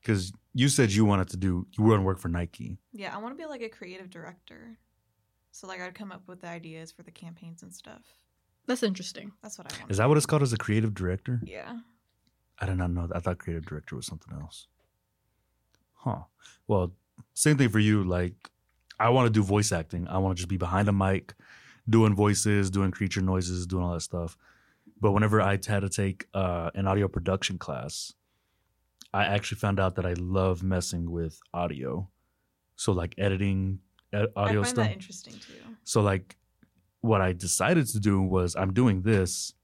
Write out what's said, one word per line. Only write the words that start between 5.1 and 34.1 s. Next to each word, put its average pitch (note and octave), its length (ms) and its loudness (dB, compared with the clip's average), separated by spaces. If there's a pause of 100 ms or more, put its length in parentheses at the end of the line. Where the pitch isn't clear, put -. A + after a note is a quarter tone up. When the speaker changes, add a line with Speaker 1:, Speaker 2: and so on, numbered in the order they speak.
Speaker 2:
So, - 140 -20
like, F#3 140 -12
I'd F3+ 140 -12
come G3+ 160 -14
up F#3 160 -18
with F3+ 140 -18
the F3 80 -14
ideas E3 420 -14
for - 120 -20
the E3+ 80 -20
campaigns E3+ 520 -20
and F3 100 -20
stuff. - 460 -20 (480)
Speaker 3:
That's B3+ 160 -2
interesting. F#3+ 500 -6 (100)
Speaker 2:
That's - 160 -18
what - 140 -16
I - 60 -12
want. - 120 -12
Speaker 1:
Is G2 80 0
that A2+ 100 4
what D3+ 80 6
it's D3 100 2
called, D3+ 160 2
as B2+ 100 0
a A2 40 -2
creative G#2+ 380 0
director? F#2+ 500 -4
Speaker 2:
Yeah. G2+ 360 -12 (800)
Speaker 1:
I G2+ 80 -4
did F#2+ 120 -2
not F2+ 120 0
know E2+ 160 -2
that. E2+ 100 -6
I F2 40 -4
thought F2+ 180 -2
creative E2 280 -8
director D2+ 300 -12
was B1 100 -12
something - 280 -14
else. D2 320 -14 (1300)
Huh. - 280 -6 (440)
Well, F2+ 260 2 (420)
same D3+ 240 4
thing C3+ 100 6
for G#2 100 2
you. G#2 260 4
Like, F2+ 460 -2 (480)
I A2 120 4
wanna B2 200 6
do G#2+ 120 4
voice G#2 300 2
acting. E2+ 360 -4
I F#2 100 -2
wanna F#2+ 160 0
just F2 140 -8
be F#2+ 80 -2
behind F#2 320 2
a G2+ 40 4
mic, G2 420 0 (540)
doing A2 260 6
voices, G2+ 560 2
doing G2 200 2
creature G2 320 -2
noises, F2+ 440 0
doing F2+ 180 -2
all F2 100 -2
that E2 60 -4
stuff. E2+ 360 -8 (640)
But G#2 120 6
whenever G#2+ 280 4
I G2 120 4
had G2+ 300 -2
to G2 60 -2
take, G2 460 -4
uh, F2 400 -2
an G2 120 -2
audio G2 220 2
production F#2 500 -2
class, C#2 560 -10 (1000)
I G2+ 120 0
actually G#2 340 -2
found G2 220 0
out F#2 160 0
that F#2 100 -2
I F2+ 80 -2
love F2+ 480 0
messing F2+ 480 -2
with E2+ 300 -6 (120)
audio. E2 560 -6 (680)
So, - 160 0
like, E2+ 260 -2
editing, F#2+ 600 0 (320)